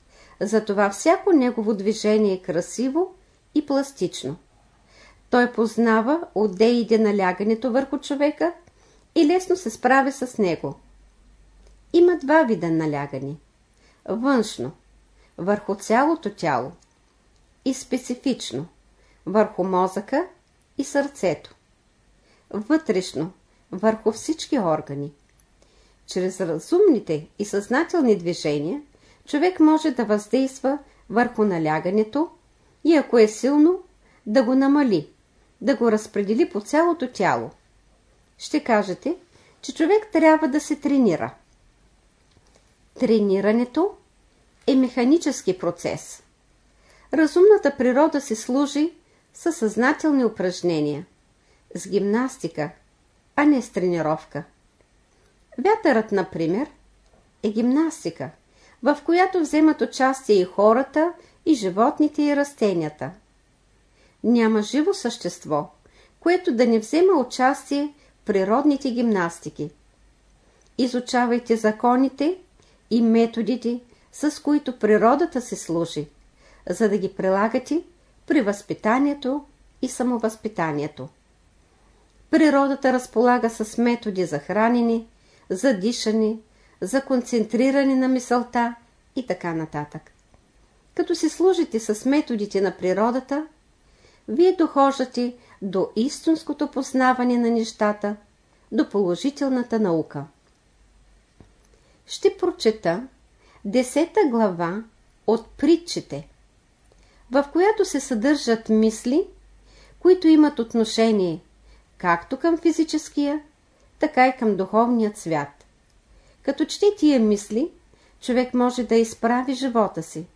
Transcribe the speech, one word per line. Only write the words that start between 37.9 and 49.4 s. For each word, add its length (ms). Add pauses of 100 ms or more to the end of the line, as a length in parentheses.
Ще 260
кажете, 520 (460)
че 140
човек 360
трябва 360
да 120
се 160
тренира. 580 (1700)
Тренирането 920 (760)
е 80
механически 840
процес. 640 (920)
Разумната 640
природа 440
се 140
служи 580 (400)
със 240